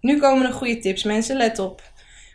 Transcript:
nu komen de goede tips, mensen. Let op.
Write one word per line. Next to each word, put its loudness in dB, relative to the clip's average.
nu 2
komen 4
de -2
goede -4
tips, -4
mensen. -2
Let 0
op. -6